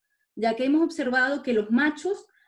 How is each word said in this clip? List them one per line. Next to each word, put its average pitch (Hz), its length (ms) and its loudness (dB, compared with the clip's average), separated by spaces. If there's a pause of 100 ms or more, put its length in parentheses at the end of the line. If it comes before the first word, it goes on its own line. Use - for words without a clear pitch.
(360)
ya 226 200 0
que 254 100 -2
hemos 302 180 4
observado 262 580 0
que 247 120 -2
los 214 180 0
machos 302 560 0 (200)